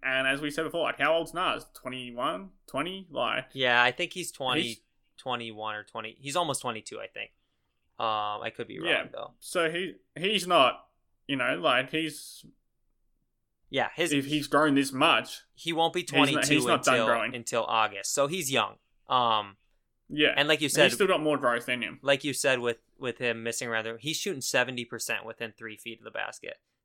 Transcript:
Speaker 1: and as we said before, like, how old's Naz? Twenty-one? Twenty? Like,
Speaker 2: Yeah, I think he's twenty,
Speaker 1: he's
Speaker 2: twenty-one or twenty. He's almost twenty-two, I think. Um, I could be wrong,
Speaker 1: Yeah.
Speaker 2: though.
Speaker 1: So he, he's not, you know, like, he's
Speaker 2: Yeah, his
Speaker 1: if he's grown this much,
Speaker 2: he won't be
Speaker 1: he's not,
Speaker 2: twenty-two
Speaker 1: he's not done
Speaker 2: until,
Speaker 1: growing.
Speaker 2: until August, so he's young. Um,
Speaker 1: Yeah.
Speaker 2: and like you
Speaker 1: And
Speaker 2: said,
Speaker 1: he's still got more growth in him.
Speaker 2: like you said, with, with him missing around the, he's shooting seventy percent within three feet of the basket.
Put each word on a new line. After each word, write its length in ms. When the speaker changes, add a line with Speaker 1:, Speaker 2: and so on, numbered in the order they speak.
Speaker 1:
and 240
as 140
we 100
said 120
before, 200
like, 160
how 160
old's 180
Naz? 320
Twenty-one? 720
Twenty? 440
Like, 420
Speaker 2:
Yeah, 300
I 80
think 220
he's 180
twenty, 300
Speaker 1:
he's 180
Speaker 2:
twenty-one 580
or 80
twenty. 360
He's 160
almost 260
twenty-two, 380
I 80
think. 240
Um, 440
I 120
could 120
be 120
wrong, 80
Speaker 1:
Yeah. 240
Speaker 2:
though. 280
Speaker 1:
So 320
he, 240
he's 300
not, 400
you 80
know, 240
like, 300
he's 560
Speaker 2:
Yeah, 260
his 180
Speaker 1:
if 140
he's 200
grown 280
this 180
much, 480
Speaker 2:
he 180
won't 200
be 80
Speaker 1:
he's 100
not, 60
Speaker 2:
twenty-two 360
Speaker 1:
he's 120
not 180
done 120
Speaker 2:
until, 120
Speaker 1:
growing. 280
Speaker 2:
until 280
August, 500
so 140
he's 240
young. 240
Um, 480
Speaker 1:
Yeah. 280
Speaker 2:
and 100
like 140
you 40
Speaker 1:
And 80
Speaker 2:
said, 120
Speaker 1:
he's 80
still 140
got 160
more 140
growth 320
in 120
him. 220
Speaker 2:
like 200
you 100
said, 260
with, 180
with 180
him 240
missing 280
around 160
the, 140
he's 180
shooting 240
seventy 440
percent 400
within 320
three 200
feet 220
of 60
the 60
basket. 460